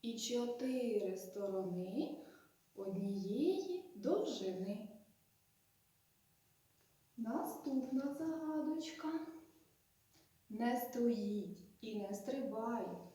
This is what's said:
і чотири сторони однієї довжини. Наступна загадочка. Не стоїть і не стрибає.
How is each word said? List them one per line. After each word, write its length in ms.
і 180
чотири 960
сторони 1080
однієї 1200
довжини. 920
Наступна 960
загадочка. 1040
Не 320
стоїть 840
і 180
не 140
стрибає. 840